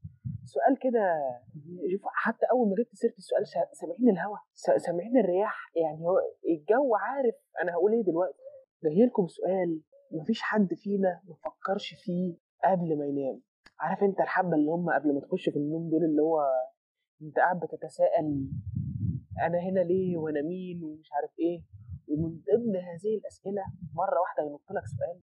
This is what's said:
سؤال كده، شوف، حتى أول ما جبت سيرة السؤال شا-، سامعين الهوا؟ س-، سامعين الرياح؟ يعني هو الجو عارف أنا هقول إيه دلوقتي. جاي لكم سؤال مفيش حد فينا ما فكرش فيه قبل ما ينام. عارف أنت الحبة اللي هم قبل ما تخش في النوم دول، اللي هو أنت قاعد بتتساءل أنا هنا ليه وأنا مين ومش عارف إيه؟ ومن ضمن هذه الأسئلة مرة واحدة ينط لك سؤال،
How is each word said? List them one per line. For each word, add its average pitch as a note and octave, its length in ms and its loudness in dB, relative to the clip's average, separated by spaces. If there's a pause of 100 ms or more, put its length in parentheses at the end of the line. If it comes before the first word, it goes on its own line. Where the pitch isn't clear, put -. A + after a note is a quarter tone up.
(440)
سؤال - 340 2
كده، A#3+ 240 0 (880)
شوف، G3+ 120 -2
حتى - 480 -4
أول A#3+ 160 4
ما F#3+ 60 2
جبت A#3 200 -2
سيرة A#3 240 -2
السؤال - 280 -2
شا-، - 260 -4
سامعين G#3+ 380 2
الهوا؟ G3 260 0 (180)
س-، - 320 2
سامعين F#3 320 2
الرياح؟ G3 580 2
يعني D#3+ 300 -2
هو F#3 120 4 (300)
الجو G#3+ 460 2
عارف A3+ 400 0 (280)
أنا F3 100 -2
هقول F3+ 200 4
إيه A#3 120 4
دلوقتي. F3+ 380 0 (420)
جاي E3+ 220 6
لكم G#3 200 2
سؤال F3 540 -2 (320)
مفيش E3 300 -4
حد G3+ 320 2
فينا F#3+ 540 -2
ما E3 60 -18
فكرش - 600 -6 (100)
فيه F3+ 320 -2 (280)
قبل E3+ 340 2
ما D3 80 -2
ينام. C3+ 360 -4 (380)
عارف F#3 220 -2
أنت G3 180 2
الحبة F3 340 2
اللي D3+ 160 4
هم E3+ 200 0
قبل C#3+ 240 2
ما C#3 60 -2
تخش - 280 -2
في D#3 80 -2
النوم D#3 340 -2
دول، D#3+ 140 2
اللي D3+ 180 4
هو D#3+ 180 2 (840)
أنت D3+ 140 -8
قاعد E3+ 240 2
بتتساءل D#3 880 0 (960)
أنا E3+ 120 0
هنا F#3 220 0
ليه F3+ 360 2
وأنا D#3 260 -2
مين F3 420 -6
ومش D#3 280 -14
عارف D3 260 -4
إيه؟ E3+ 240 -2 (460)
ومن D#3 220 0
ضمن G#3+ 460 0
هذه F3+ 440 -4
الأسئلة G3 420 -8 (320)
مرة F3+ 260 0
واحدة F3 220 -2
ينط D3 280 -8
لك F#3+ 160 -4
سؤال، E3+ 340 -6 (160)